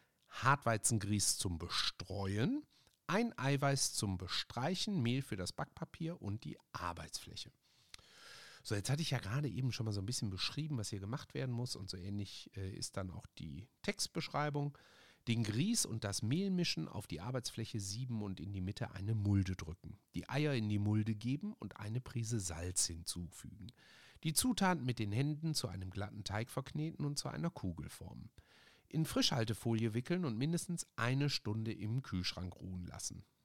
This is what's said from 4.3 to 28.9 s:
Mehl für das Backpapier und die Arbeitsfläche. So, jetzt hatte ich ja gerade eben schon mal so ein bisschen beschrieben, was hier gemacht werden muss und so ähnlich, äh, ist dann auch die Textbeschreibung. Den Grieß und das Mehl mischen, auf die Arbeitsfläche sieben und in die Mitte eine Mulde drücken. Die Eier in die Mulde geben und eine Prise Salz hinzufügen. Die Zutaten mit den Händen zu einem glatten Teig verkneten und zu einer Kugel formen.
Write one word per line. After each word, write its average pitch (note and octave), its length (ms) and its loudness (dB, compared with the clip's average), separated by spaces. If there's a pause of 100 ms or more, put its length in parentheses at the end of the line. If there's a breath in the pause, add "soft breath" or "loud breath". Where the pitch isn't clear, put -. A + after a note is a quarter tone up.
Mehl B2 220 4
für A2 140 -4
das F#2 160 -2
Backpapier - 680 -6
und G2+ 240 -4
die - 140 -8 (140)
Arbeitsfläche. - 760 -6 (1120 loud breath)
So, - 120 -2
jetzt G2+ 160 0
hatte C#3+ 100 2
ich E3 120 0
ja B2+ 60 2
gerade B2 300 0
eben A#2 240 0
schon A#2 140 -2
mal A2 60 0
so G2+ 100 0
ein F#2+ 40 -2
bisschen A#2+ 220 0
beschrieben, C#3 480 -2
was G#2+ 140 -2
hier G2+ 100 -4
gemacht G#2 320 -6
werden C3 220 -2
muss B2 200 -2
und - 140 -8
so - 80 -6
ähnlich, G2 580 -6
äh, F#2+ 220 -4
ist - 220 -6
dann F#2+ 120 -4
auch - 140 -10 (140)
die D#2+ 280 -8 (140)
Textbeschreibung. D3 960 -2 (500 loud breath)
Den A#2 160 4
Grieß C3 440 2
und - 180 -4
das G2+ 160 -2
Mehl E3+ 300 2
mischen, F3 360 2
auf - 200 -6
die E2 160 -6
Arbeitsfläche A#2 580 -4
sieben G#2+ 420 -2
und F#2+ 180 -4
in G2 120 -4
die F#2+ 80 -2
Mitte F#2 300 -2
eine G2+ 240 0
Mulde G2+ 420 6
drücken. - 420 -10 (160)
Die - 140 -4
Eier D3 240 2
in A2+ 160 2
die G#2 100 4
Mulde G#2+ 360 4
geben C3 400 -2
und - 240 -10
eine A2 240 -2
Prise A2+ 380 -2
Salz F2+ 460 0
hinzufügen. E2+ 880 -8 (500 loud breath)
Die D#3+ 120 0
Zutaten F#3 500 4
mit B2 140 0
den G#2 140 0
Händen D3 420 2
zu - 140 -2
einem F#2 220 -6
glatten G2+ 340 -6
Teig G#2+ 260 -2
verkneten D3 560 -4
und C#3+ 120 -2
zu - 100 -4
einer D3+ 200 -2
Kugel E2 400 -4
formen. - 420 -12 (600 loud breath)